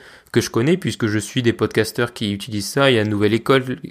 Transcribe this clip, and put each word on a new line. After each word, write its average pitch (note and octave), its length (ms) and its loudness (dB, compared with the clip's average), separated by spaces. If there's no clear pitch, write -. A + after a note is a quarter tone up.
que A#2 100 2
je - 80 -2
connais C#3+ 280 0
puisque A2+ 300 -2
je G#2+ 120 0
suis B2 220 -4
des A2+ 120 2
podcasteurs A2 600 -2
qui G#2 180 -4
utilisent G2+ 380 -6
ça. C#3 220 2
Il A#2+ 40 4
y A2 40 4
a G#2+ 40 2
Nouvelle G#2 300 2
École B2 460 0